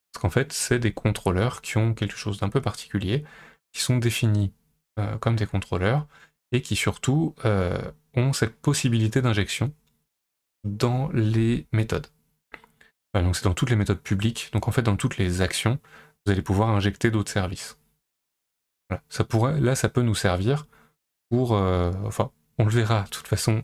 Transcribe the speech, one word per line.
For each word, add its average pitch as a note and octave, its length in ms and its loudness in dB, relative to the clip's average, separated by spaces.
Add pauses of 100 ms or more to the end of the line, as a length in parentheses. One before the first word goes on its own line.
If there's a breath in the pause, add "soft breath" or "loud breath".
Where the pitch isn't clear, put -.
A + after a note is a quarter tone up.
(120)
Parce - 100 -16
qu'en G2 80 0
fait, C#3 240 0
c'est - 260 -2
des A2 140 0
contrôleurs G#2 680 -2
qui - 160 -6
ont A2 160 2
quelque G#2+ 220 -4
chose - 240 -6
d'un G2 100 -2
peu - 120 0
particulier, G2+ 640 -4 (460 loud breath)
qui - 100 -8
sont B2 160 0
définis, G#2+ 560 2 (440)
euh, G#2+ 200 -4
comme A#2 180 0
des G#2+ 100 0
contrôleurs, G2 640 0 (440 loud breath)
et B2 100 0
qui - 140 -4
surtout, C#3+ 600 0 (100)
euh, F#2+ 460 0 (220)
ont C3 200 2
cette - 220 -2
possibilité A#2 640 0
d'injection A2+ 520 0 (920)
dans A#2+ 460 -2
les A2+ 640 0
méthodes. - 360 -2 (1080 soft breath)
Voilà, F#2 120 2
donc F2+ 100 2
c'est - 80 -4
dans F#2 100 2
toutes B2+ 160 0
les A#2+ 60 2
méthodes G2+ 260 0
publiques, G#2+ 520 -2
donc G#2+ 140 -2
en A2+ 40 2
fait B2 120 0
dans G#2 120 2
toutes - 220 -2
les F2+ 240 0
actions, A2 380 0 (460 loud breath)
vous G2+ 60 2
allez F#2 100 2
pouvoir G2+ 280 2
injecter G2+ 420 2
d'autres G#2 200 0
services. - 460 -6 (1120)
Voilà, F#2 200 -8
ça - 140 -2
pourrait, C3 360 2
là B2+ 160 2
ça - 140 0
peut B2 120 0
nous A2+ 140 2
servir G2+ 500 0 (640 soft breath)
pour, A#2+ 240 2
euh, F#2 380 2 (140)
enfin G#2 260 -4 (260)
on A#2 60 2
le G#2+ 80 2
verra A2 320 2
de - 60 -10
toute - 180 -12
façon A2 360 0